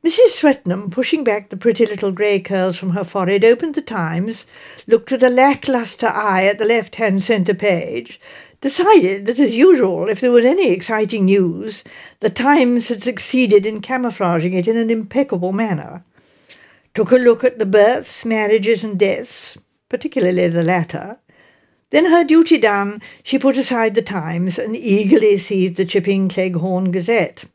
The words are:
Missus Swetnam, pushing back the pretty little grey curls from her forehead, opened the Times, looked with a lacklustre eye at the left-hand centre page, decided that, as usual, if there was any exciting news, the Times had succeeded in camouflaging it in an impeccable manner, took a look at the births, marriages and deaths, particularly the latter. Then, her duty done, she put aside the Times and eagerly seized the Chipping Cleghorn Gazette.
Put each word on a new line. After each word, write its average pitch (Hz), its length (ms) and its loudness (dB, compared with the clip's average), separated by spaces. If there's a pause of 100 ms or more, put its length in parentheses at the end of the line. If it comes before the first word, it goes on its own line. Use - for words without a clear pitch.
Missus 440 380 2
Swetnam, 202 500 0
pushing 254 340 -2
back 208 260 -2
the 196 60 -12
pretty 233 280 0
little 208 280 -4
grey 202 260 0
curls 185 400 -4
from 185 120 -6
her 190 120 -2
forehead, 196 420 0
opened 269 300 2
the 311 80 -4
Times, 185 640 -6 (400)
looked 226 240 0
with 254 120 0
a 254 60 4
lacklustre 254 800 0
eye 196 380 0
at 202 140 0
the 220 60 -2
left-hand 208 600 0
centre 202 300 0
page, 170 680 -4 (400)
decided 277 680 2
that, 233 140 -2
as 233 160 2
usual, 226 520 4
if 208 120 -4
there 247 100 2
was 240 140 6
any 311 260 2
exciting 208 540 -2
news, 196 580 0 (380)
the 208 100 -2
Times 247 560 0
had 220 160 -6
succeeded 214 640 2
in 214 140 -8
camouflaging 196 760 -4
it 185 140 -2
in 226 80 0
an 226 140 -2
impeccable 214 640 -2
manner, 180 520 -6 (880)
took 214 160 -2
a 254 60 6
look 240 260 4
at 247 160 0
the 208 80 -2
births, 208 580 2
marriages 214 600 0
and 208 160 -6
deaths, - 580 -4 (300)
particularly 180 580 -2
the 170 160 0
latter. 175 560 -4 (720)
Then, 302 140 4
her 339 180 4
duty 320 360 4
done, 208 440 -2 (220)
she 269 160 -2
put 269 180 2
aside 226 380 -2
the 226 60 0
Times 170 540 -6
and 220 200 -6
eagerly 208 600 2
seized 190 380 -2
the 185 100 -2
Chipping 190 440 -2
Cleghorn 185 640 -2
Gazette. 185 640 -2